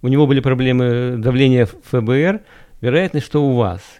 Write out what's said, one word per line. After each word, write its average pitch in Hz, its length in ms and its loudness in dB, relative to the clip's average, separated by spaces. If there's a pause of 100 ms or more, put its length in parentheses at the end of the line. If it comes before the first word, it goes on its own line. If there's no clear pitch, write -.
У 123 60 -2
него 139 180 4
были 135 140 2
проблемы 123 760 -2
давления 127 460 2
Ф - 380 -6
Б 123 180 0
Р. 190 200 -2 (400)
Вероятность, 151 460 -2
что 147 200 -2
у 131 80 0
вас 98 280 -2 (180)